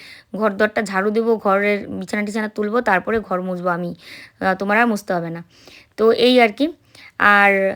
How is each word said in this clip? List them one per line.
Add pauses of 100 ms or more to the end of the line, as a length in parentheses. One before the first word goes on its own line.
(360)
ঘর
দরটা
ঝাড়ু
দেবো,
ঘরের
বিছানা
টিছানা
তুলবো,
তারপরে
ঘর
মুছবো
আমি, (460)
আহ,
তোমার
আর
মুছতে
হবে
না।" (540)
তো
এই
আর
কি। (520)
আর